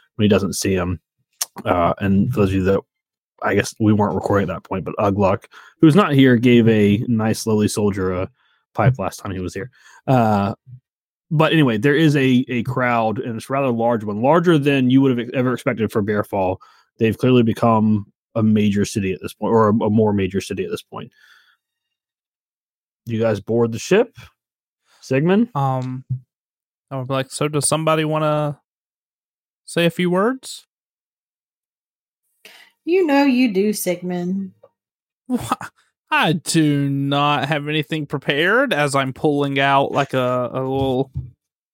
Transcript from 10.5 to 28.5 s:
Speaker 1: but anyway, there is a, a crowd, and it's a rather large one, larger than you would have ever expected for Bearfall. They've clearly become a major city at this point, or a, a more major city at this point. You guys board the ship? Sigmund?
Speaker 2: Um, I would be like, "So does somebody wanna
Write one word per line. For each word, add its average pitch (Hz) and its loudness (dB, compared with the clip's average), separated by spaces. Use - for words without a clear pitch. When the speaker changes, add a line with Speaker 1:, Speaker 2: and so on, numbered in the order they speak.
Speaker 1:
but 151 2
anyway, 131 2
there 143 2
is 151 2
a, 131 2
a 123 -4
crowd, 120 -2
and 117 -6
it's - -12
a 131 -6
rather 139 -2
large 117 -2
one, 104 -6
larger 165 4
than 139 0
you 135 6
would 131 2
have 120 -6
ever 127 -2
expected 110 -2
for 107 0
Bearfall. 98 -2
They've 113 2
clearly 127 4
become 110 2
a 113 0
major 104 2
city 95 -4
at - -12
this 87 -12
point, 104 -4
or 110 4
a, 101 2
a 110 0
more 107 2
major 95 -2
city 95 -6
at 85 -8
this - -8
point. - -14
You 113 -4
guys 110 0
board 117 0
the 113 -8
ship? - 0
Sigmund? 180 0
Speaker 2:
Um, 131 -4
I 139 -8
would 127 -8
be 139 -6
like, 131 -4
"So 151 -4
does 147 -2
somebody 156 0
wanna 151 -2